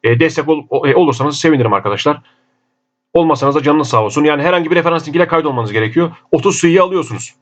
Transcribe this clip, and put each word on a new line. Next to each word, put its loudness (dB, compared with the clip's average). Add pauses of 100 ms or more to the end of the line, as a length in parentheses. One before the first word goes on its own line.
E, 2
destek 0
ol-, 0
o-, -2
e, 4
olursanız 0
sevinirim 2
arkadaşlar. -2 (920)
Olmasanız 2
da 0
canınız 0
sağ 0
olsun. -2
Yani 0
herhangi 0
bir 2
referans 0
linkiyle 0
kaydolmanız -2
gerekiyor. -2 (200)
Otuz 0
suyu 4
alıyorsunuz. -6